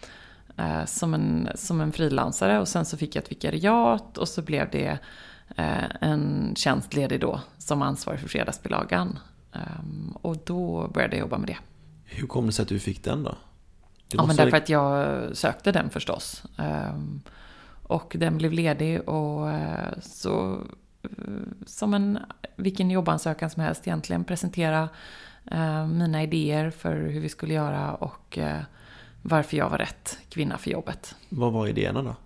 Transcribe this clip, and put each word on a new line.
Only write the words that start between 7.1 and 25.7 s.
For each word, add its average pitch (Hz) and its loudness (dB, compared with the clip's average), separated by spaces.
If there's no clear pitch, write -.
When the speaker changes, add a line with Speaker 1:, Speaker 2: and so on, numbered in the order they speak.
Speaker 1:
då - 0
som 143 0
ansvarig - -2
för - -8
fredagsbilagan. - 0
Ehm, 156 -8
och 165 -2
då 175 -2
började - 2
jag - 2
jobba - -2
med - -2
det. - -6
Speaker 2:
Hur - -6
kom 123 0
det 110 2
sig 104 2
att 98 -2
du 101 0
fick - -4
den 139 -2
då? - -2
Det - 4
Speaker 1:
Ja, - 4
men 151 6
Speaker 2:
måste 156 8
Speaker 1:
därför 147 8
att 151 4
jag 143 4
sökte - 2
den 175 2
förstås. - -6
Ehm, 147 -4
och - -4
den 165 2
blev 156 2
ledig 160 2
och, 151 0
eh, 151 -4
så, 95 -2
eh, - -10
som 208 0
en, 202 2
vilken 190 2
jobbansökan 165 2
som 160 -2
helst 156 -2
egentligen, 175 0
presentera, 165 0
eh, 156 0